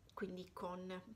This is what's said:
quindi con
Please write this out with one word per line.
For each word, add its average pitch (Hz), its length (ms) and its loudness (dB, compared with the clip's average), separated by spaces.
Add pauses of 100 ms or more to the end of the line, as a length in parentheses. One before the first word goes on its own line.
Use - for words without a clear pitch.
(140)
quindi 185 400 2
con 185 480 2 (140)